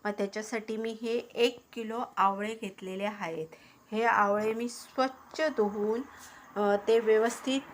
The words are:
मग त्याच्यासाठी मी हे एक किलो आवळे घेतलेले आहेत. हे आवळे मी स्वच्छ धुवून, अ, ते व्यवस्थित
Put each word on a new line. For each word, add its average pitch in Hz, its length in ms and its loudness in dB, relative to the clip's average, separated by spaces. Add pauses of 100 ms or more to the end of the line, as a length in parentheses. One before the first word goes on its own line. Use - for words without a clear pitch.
मग 208 60 0
त्याच्यासाठी 214 640 -4
मी 226 240 -6
हे 233 100 -4 (220)
एक 240 260 2 (140)
किलो 226 260 -6 (180)
आवळे 196 440 2
घेतलेले 190 420 -8
आहेत. 180 420 -4 (460)
हे 220 120 0
आवळे 214 500 4
मी 240 160 -4
स्वच्छ - 720 -4
धुवून, 214 600 0 (540)
अ, 202 200 4 (120)
ते 226 120 6
व्यवस्थित 233 640 2 (120)